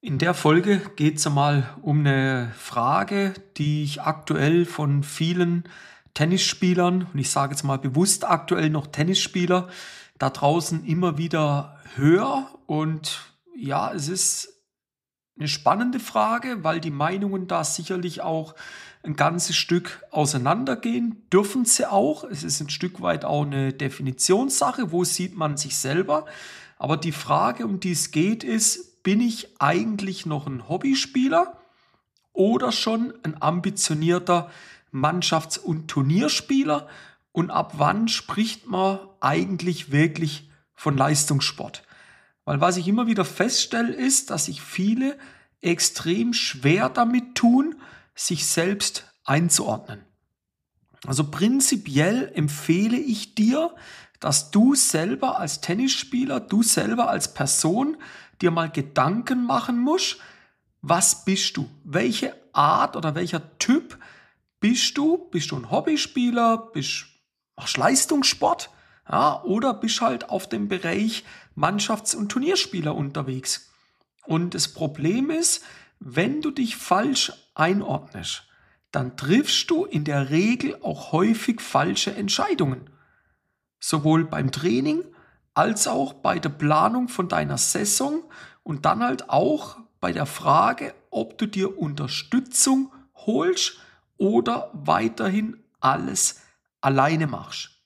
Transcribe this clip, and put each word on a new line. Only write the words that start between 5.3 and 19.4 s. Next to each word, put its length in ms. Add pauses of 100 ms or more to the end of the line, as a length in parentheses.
Tennisspielern, 1000
und 60
ich 120
sage 220
jetzt 100
mal 160
bewusst 460
aktuell 460
noch 160
Tennisspieler, 840 (500)
da 120
draußen 560
immer 320
wieder 600 (160)
höre. 540 (160)
Und 560 (340)
ja, 380
es 160
ist 400 (920)
eine 80
spannende 540
Frage, 640
weil 160
die 100
Meinungen 560
da 160
sicherlich 600
auch 320 (480)
ein 120
ganzes 420